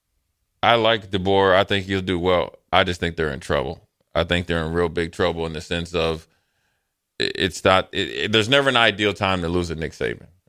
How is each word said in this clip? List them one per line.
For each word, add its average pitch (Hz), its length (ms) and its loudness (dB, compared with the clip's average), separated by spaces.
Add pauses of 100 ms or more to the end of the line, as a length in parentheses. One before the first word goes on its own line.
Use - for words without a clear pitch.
(600)
I 113 140 4
like 110 340 2
DeBoer. 95 460 4
I 98 80 6
think 101 220 -2
he'll 98 160 -2
do 92 180 -2
well. 87 360 0 (140)
I 92 140 4
just 90 160 -4
think 85 160 -4
they're 78 160 -2
in 65 80 -8
trouble. 71 480 -4 (260)
I 85 120 0
think 87 220 -2
they're 82 180 -2
in 82 80 -6
real 85 160 0
big 82 240 -4
trouble 85 320 -2
in 80 80 -8
the 76 80 -8
sense 85 340 -6
of 80 320 -2 (920)
i-, 50 120 -2
it's 82 300 -4
not, 95 300 4
it, 82 160 -4
it, 73 240 -4
there's 110 160 2
never 139 180 2
an 127 80 2
ideal 104 380 2
time 95 280 -2
to 82 60 -4
lose 85 220 0
a 80 60 -8
Nick 78 180 -8
Saban, - 340 -6 (220)